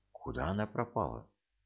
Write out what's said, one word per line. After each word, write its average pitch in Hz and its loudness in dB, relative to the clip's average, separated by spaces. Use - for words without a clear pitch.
Куда - -2
она 104 4
пропала? 82 0